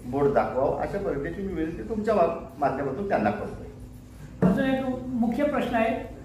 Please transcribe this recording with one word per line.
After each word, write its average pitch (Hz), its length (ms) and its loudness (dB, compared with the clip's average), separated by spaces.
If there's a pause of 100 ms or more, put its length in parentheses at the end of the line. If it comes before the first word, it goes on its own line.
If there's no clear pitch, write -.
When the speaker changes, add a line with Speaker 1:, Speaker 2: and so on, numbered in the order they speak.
Speaker 1:
बोट 139 280 2
दाखवावं, 127 480 2
अशा 151 160 -2
पद्धतीची 147 440 -4
मी 190 120 -4
विनंती 160 360 -4
तुमच्या 214 260 0
मा-, - 440 0
माध्यमातून 139 500 0
त्यांना 110 200 4
करतोय. - 380 -6 (840)
Speaker 2:
अजून 269 160 4
एक 269 200 2 (220)
मुख्य 247 360 0
प्रश्न 240 320 0
आहे, - 500 0